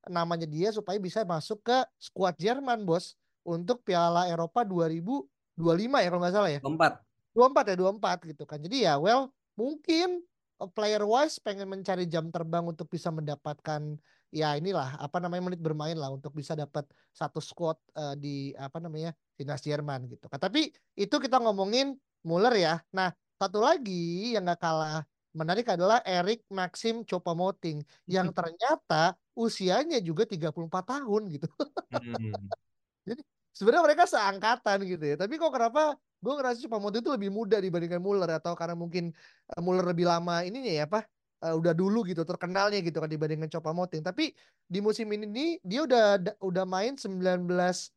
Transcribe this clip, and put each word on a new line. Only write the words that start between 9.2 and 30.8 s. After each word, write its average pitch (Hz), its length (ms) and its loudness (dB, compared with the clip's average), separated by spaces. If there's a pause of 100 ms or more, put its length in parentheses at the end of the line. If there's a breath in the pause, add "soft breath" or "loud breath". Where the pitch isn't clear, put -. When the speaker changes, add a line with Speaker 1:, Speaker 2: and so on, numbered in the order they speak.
Speaker 1:
mungkin, 330 680 0 (360)
eh, 190 120 -10
player 208 320 2
wise 254 360 2
pengen 196 280 -6
mencari 185 400 -2
jam 165 240 -2
terbang 170 320 -2
untuk 170 240 -8
bisa 170 240 -4
mendapatkan, 151 880 -6 (320)
ya 151 240 0
inilah, 151 400 -2
apa 147 240 -6
namanya, 180 320 -4
menit 170 80 -8
bermain 156 380 -4
lah 139 160 -6
untuk 139 180 -12
bisa 151 240 -6
dapat 147 320 -6 (240)
satu 156 320 -6
squad, 160 320 -4 (160)
eh, 143 240 -6
di, 143 200 -6 (200)
apa 139 240 -10
namanya, 165 320 -8 (240)
timnas 139 240 -6
Jerman 147 480 -4
gitu - 240 -18
kan. 139 80 -6
Tapi 285 320 0 (240)
itu 202 220 0
kita 254 240 2
ngomongin 226 560 2 (260)
Muller 190 320 4
ya. 165 240 4 (140)
Nah, 185 180 0 (240)
satu 196 240 0
lagi 208 720 0
yang 185 160 0
nggak 175 120 0
kalah 156 440 -2 (280)
menarik 170 380 -2
adalah 190 340 4
Eric 185 460 0
Maxim 208 560 -4
Choupo-Moting 175 720 -2 (300 soft breath)
yang 185 220 2
Speaker 2:
<laughs> - 40 -6
Speaker 1:
ternyata 175 760 2 (240)
usianya 233 640 0
juga 165 240 0
tiga 170 260 -4
puluh 165 200 -8
empat 185 260 -4